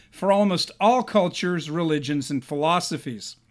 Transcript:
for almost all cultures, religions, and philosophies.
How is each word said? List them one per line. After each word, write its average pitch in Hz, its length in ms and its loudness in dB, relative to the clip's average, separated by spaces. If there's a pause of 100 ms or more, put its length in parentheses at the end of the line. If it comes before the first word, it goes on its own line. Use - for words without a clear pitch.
for 190 220 0
almost 196 480 2
all 233 240 4
cultures, 180 680 -2
religions, 147 640 -2
and 135 120 -2
philosophies. 147 920 -4 (160)